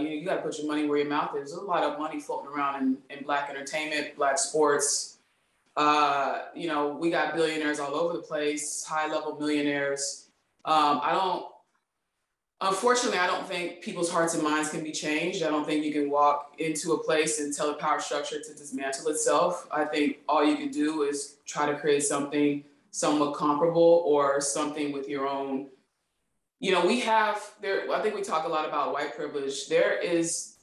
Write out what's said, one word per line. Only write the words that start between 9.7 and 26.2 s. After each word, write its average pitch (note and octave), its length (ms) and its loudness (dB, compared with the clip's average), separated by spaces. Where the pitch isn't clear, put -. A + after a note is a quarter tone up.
Um, D3 400 4
I D#3+ 80 0
don't, F#3 340 0
unfortunately, G#3 600 2
I F3+ 80 4
don't - 180 -2
think F3 340 -6
people's F3 300 -4
hearts E3 240 2
and D#3 80 0
minds D3+ 280 0
can D#3+ 120 -6
be D#3 80 -6
changed. E3 540 -2
I D3+ 60 2
don't D3+ 140 0
think D3+ 200 0
you D3 80 -2
can C#3+ 180 0
walk D3 480 2
into D#3+ 360 -2
a - 100 -4
place D#3 340 2
and C#3+ 160 -4
tell D3+ 140 -2
the D3 60 -2
power D3+ 260 -2
structure D3 420 -4
to D3 120 -14
dismantle C#3 540 -6
itself. D#3 600 2
I D3+ 140 0
think D3 340 0
all D3+ 160 4
you D3+ 120 4
can C3+ 160 -4
do D3+ 300 0
is C#3+ 340 -4
try D3 240 -2
to D3 80 -2
create C#3+ 240 2
something D3 640 0
somewhat D3 440 2
comparable E3+ 680 6
or C#3+ 360 4
something D3 520 -2
with C#3 160 -8
your C3+ 200 -4
own, C3+ 400 -4